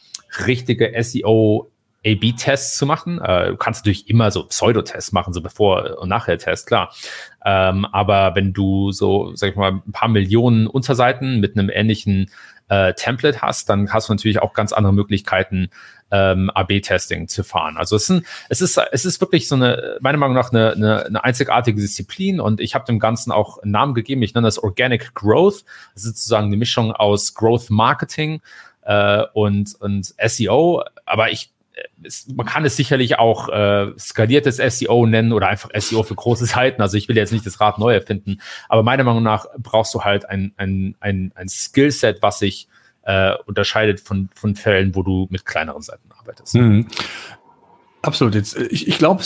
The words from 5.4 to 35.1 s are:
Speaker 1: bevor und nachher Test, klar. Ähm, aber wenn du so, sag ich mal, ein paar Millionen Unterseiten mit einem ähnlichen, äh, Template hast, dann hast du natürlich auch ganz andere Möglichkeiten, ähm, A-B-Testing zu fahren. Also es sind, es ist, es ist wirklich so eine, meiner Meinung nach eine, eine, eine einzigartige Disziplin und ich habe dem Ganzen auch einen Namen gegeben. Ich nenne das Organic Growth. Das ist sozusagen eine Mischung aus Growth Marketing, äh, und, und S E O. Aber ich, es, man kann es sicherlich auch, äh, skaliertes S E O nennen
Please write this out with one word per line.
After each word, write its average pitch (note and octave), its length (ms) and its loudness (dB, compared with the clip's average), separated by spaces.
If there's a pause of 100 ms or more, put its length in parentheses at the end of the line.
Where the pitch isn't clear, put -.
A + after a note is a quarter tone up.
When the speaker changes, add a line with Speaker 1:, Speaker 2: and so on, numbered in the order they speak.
Speaker 1:
bevor F#2 580 0
und F#2+ 100 -6
nachher G2 280 0
Test, - 300 -6
klar. G2 260 0 (520)
Ähm, F#2+ 400 2
aber G2 480 2
wenn G2 200 0
du G2 380 0
so, F#2+ 440 -2
sag G2 160 -4
ich G2 60 -10
mal, F#2+ 280 -2
ein G#2+ 60 -12
paar A2+ 180 -2
Millionen A2 580 2
Unterseiten B2+ 720 0
mit G2+ 160 -2
einem G2 120 2
ähnlichen, G2+ 640 0 (360)
äh, F#2+ 280 2
Template C3 460 -2
hast, - 280 -2
dann G2+ 240 0
hast A2+ 160 -2
du A2 40 0
natürlich G2+ 280 0
auch - 120 -2
ganz G#2+ 200 -2
andere G2+ 200 2
Möglichkeiten, F#2+ 760 0 (420)
ähm, F#2+ 420 2
A-B-Testing F#2 720 -2
zu - 160 -6
fahren. D#2+ 340 -6
Also F2 180 0
es G2+ 120 0
sind, F3+ 180 0 (240)
es B2 120 0
ist, F3+ 180 2 (120)
es - 140 -2
ist F3+ 160 -4
wirklich F3+ 260 0
so C#3+ 80 0
eine, A#2+ 460 0
meiner C#3 160 2
Meinung C3+ 180 2
nach B2+ 160 0
eine, A2 220 4
eine, G#2+ 320 2
eine G#2+ 180 -4
einzigartige A#2+ 560 0
Disziplin F#3 600 -4
und G#2 200 0
ich - 160 -4
habe B2 100 -4
dem A2+ 140 0
Ganzen A2+ 320 -2
auch - 280 -2
einen G#2 120 -4
Namen B2 220 2
gegeben. B2 300 -4
Ich - 100 -2
nenne A#2 140 2
das - 140 0
Organic A#2+ 520 -2
Growth. D3+ 500 2 (300)
Das G2 120 -12
ist A2+ 100 -8
sozusagen G#2 320 0
eine G2+ 100 0
Mischung A2+ 340 0
aus G#2 440 0
Growth A#2 340 2
Marketing, B2+ 720 0 (420)
äh, G#2 400 2 (100)
und, G2+ 460 0
und G2+ 380 -6
S A2+ 220 0
E G2 100 0
O. D#3 340 2 (220)
Aber G#2+ 260 0
ich, - 200 -10 (520)
es, - 300 -14
man B2 120 -6
kann D3+ 200 -2
es - 120 0
sicherlich B2+ 400 2
auch, A2+ 320 2
äh, G2+ 480 2
skaliertes B2+ 640 0
S - 240 0
E - 40 0
O A#2 200 4
nennen A2+ 260 2